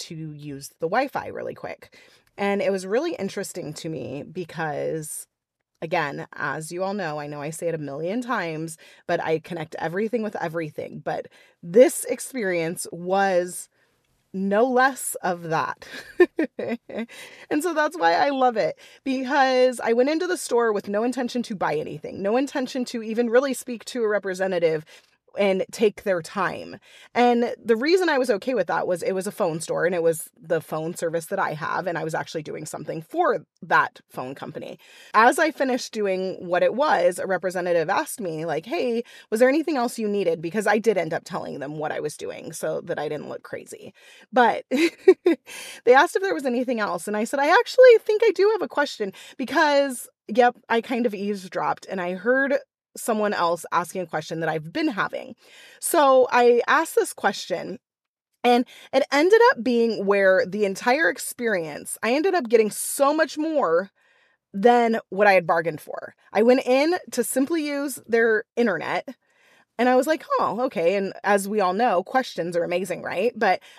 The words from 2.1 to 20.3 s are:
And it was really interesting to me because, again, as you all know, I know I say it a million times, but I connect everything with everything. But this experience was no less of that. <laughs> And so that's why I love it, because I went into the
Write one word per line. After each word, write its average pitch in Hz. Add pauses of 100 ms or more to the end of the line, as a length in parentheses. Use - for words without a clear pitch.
And 202
it 185
was 190
really 269
interesting 185
to -
me 143
because, 156 (560)
again, 156
as 151
you 175
all 196
know, 156
I 147
know 147
I 151
say 165
it 165
a -
million 156
times, 170 (300)
but 170
I 160
connect 165
everything 208
with 208
everything. 160
But - (340)
this 214
experience 185
was 180 (640)
no 196
less 254
of 175
that. 160 (320)
<laughs> 349 (1200)
And 294
so 349
that's 302
why 170
I 277
love 254
it, 170 (280)
because 262
I 233
went 254
into 320
the 349